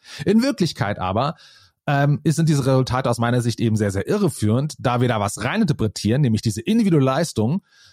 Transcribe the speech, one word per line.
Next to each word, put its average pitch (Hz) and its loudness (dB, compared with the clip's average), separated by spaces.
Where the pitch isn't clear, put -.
In 208 4
Wirklichkeit 156 -2
aber, 110 -2
ähm, 143 2
sind 165 2
diese 139 2
Resultate 131 2
aus 117 0
meiner 120 2
Sicht 117 -4
eben 110 2
sehr, 104 0
sehr 98 -6
irreführend, 147 0
da 120 0
wir 123 2
da 117 0
was 101 -4
reininterpretieren, 127 0
nämlich 113 2
diese 107 -2
individuelle 196 2
Leistung, 131 -2